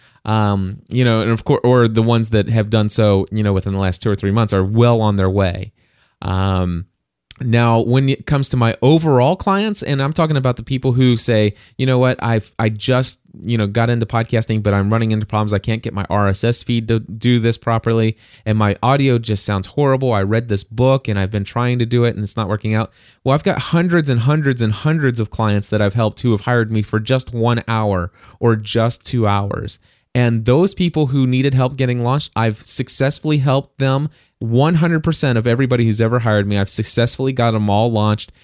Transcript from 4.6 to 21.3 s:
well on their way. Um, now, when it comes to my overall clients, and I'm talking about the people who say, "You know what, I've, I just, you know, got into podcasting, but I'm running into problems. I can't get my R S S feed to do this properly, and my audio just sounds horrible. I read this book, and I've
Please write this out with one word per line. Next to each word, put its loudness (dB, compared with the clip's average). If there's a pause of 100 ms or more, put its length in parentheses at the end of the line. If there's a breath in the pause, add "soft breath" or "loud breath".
well 2
on 2
their 2
way. -2 (500)
Um, -2 (540)
now, 2
when 2
it -4
comes 0
to -2
my 0
overall 4
clients, -2
and -2
I'm -2
talking 0
about -2
the -12
people -2
who 4
say, 0 (220 soft breath)
"You -2
know 2
what, 0
I've, -2
I 0
just, -2 (240)
you -2
know, 0
got 0
into 0
podcasting, -2
but 2
I'm 2
running 0
into -2
problems. -2
I 0
can't -4
get -8
my -6
R 2
S -2
S 0
feed -2
to 0
do 0
this 0
properly, 0 (280 soft breath)
and 0
my 2
audio 2
just -4
sounds -2
horrible. 0
I 0
read -2
this -2
book, 0
and -2
I've -2